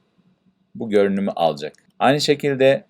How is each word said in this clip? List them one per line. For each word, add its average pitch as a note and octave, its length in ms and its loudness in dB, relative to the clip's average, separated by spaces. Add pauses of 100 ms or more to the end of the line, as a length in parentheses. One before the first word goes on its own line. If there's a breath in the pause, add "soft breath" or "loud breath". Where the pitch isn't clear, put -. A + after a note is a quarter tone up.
(760)
bu A#2 160 -10
görünümü G2 400 0
alacak. D2+ 420 -4 (260)
Aynı C#3 220 2
şekilde C#3 680 0